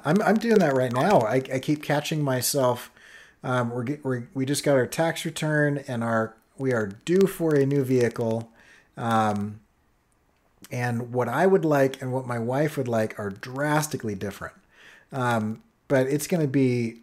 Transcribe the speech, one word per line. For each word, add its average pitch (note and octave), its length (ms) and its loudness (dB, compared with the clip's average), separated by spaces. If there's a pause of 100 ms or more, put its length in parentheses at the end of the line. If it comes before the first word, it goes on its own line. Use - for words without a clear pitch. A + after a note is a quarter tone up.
I'm, E3+ 180 4
I'm G#3+ 140 4
doing A3 220 4
that D3+ 160 4
right B2+ 180 2
now. D#3 280 4
I, B2+ 160 2 (160)
I C3 80 -2
keep D3 220 -2
catching D3 400 -2
myself. B2+ 680 0 (540)
Um, B2 260 -2
we're, A#2+ 140 -6
get-, D3 200 -6
we're, B2 300 -4
we C3 100 -2
just C#3 200 -2
got C#3+ 120 4
our A#2+ 100 4
tax E3 380 -2
return D3+ 640 0
and A#2 160 -4
our, A2+ 340 -2 (220)
we C3 140 0
are A2 140 0 (180)
due F#3 220 4
for E3 280 0
a C#3 100 4
new C#3 200 2
vehicle. A#2 680 0 (440)
Um, G#2+ 640 0 (1080)
and A#2+ 420 -4
what B2 160 0
I C#3+ 180 2
would F#3+ 180 4
like C#3 360 2
and B2+ 120 -6
what C3 140 -4
my B2 120 -4
wife C3+ 380 -2
would B2 120 -2
like A2 300 0
are G2+ 120 -6
drastically B2+ 840 -4
different. F#2+ 400 -10 (580)
Um, A#2 500 -2 (260)
but C3 180 4
it's D3 200 -2
gonna E3 200 0
be B2 560 0